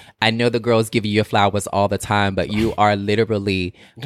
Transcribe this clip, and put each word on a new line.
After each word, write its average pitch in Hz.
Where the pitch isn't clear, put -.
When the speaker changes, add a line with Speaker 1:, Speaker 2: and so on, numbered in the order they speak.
Speaker 1:
I 113
know 117
the 117
girls 113
give 110
you 107
your 104
flowers 101
all 101
the 98
time, 101
but 92
you 107
Speaker 2:
<laughs> -
Speaker 1:
are 104
literally 101